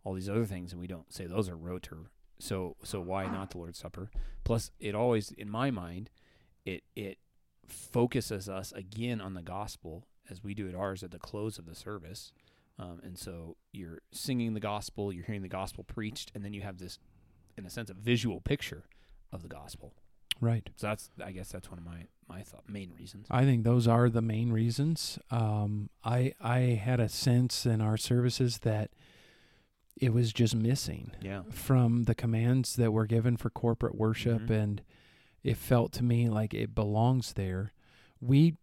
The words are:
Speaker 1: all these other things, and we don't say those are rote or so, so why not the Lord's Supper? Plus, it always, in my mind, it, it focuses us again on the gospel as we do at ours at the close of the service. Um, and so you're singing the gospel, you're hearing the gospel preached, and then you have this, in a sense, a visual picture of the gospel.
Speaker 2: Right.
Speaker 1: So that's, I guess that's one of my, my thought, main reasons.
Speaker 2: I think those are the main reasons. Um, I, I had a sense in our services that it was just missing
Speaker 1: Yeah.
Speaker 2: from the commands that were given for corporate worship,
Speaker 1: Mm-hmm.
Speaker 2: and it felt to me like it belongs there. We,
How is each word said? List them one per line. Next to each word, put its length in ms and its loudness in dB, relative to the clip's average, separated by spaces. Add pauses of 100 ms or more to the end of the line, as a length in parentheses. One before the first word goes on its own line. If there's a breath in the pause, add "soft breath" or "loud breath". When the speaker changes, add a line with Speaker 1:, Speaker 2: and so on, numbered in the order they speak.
Speaker 1:
all 100 -4
these 140 -6
other 180 2
things, 280 -8
and 80 -10
we 60 -10
don't 260 -12
say 140 -10
those 200 0
are 80 -8
rote 380 -8
or 160 -16 (300)
so, 440 -4
so 160 -6
why 280 -4
not 240 -6
the 80 -10
Lord's 200 -12
Supper? 300 -12 (340 loud breath)
Plus, 280 0 (100)
it 140 -4
always, 360 2
in 180 -12
my 220 0
mind, 380 -8 (560 soft breath)
it, 180 -6 (100)
it 260 -8 (480)
focuses 840 -2
us 240 -8
again 480 -6
on 120 -8
the 80 -10
gospel 640 -10 (240)
as 140 -16
we 100 -6
do 140 -6
at 80 -8
ours 280 -4
at 80 -14
the 80 -16
close 380 -6
of 80 -16
the 100 -16
service. 560 -12 (480 soft breath)
Um, 240 -12
and 140 -14
so 380 -12 (160)
you're 280 -14 (120)
singing 440 -2
the 40 -4
gospel, 540 -4
you're 120 -10
hearing 180 -6
the 40 -10
gospel 360 -8
preached, 500 -8
and 100 -10
then 100 -10
you 80 -10
have 180 -12
this, 180 -14 (600)
in 80 -14
a 40 -14
sense, 200 -10
a 40 -14
visual 480 2
picture 440 -4 (460 soft breath)
of 120 -10
the 40 -14
gospel. 460 -16 (480)
Speaker 2:
Right. 340 0
Speaker 1:
So 120 -6
that's, 220 -6 (140)
I 80 -12
guess 200 -12
that's 180 -14
one 100 -14
of 60 -14
my, 220 -14 (200)
my 140 -14
thought, 260 -20
main 300 -10
reasons. 320 -16
Speaker 2:
I 160 4
think 180 6
those 240 6
are 220 8
the 120 2
main 300 2
reasons. 680 0 (100)
Um, 600 0 (140)
I, 380 2
I 160 2 (260)
had 160 2
a 80 4
sense 580 2
in 140 4
our 180 2
services 640 2
that 300 0 (1120 soft breath)
it 100 4
was 220 4
just 220 4
missing 560 0 (100)
Speaker 1:
Yeah. 300 -6
Speaker 2:
from 540 4
the 100 4
commands 600 2
that 140 6
were 140 4
given 320 4
for 140 -2
corporate 440 0
worship, 480 2
Speaker 1:
Mm-hmm. 100 2
Speaker 2:
and 280 2 (600 soft breath)
it 140 2
felt 360 4
to 100 0
me 260 4
like 240 0
it 200 -2
belongs 600 2
there. 400 -2 (460 soft breath)
We, 440 6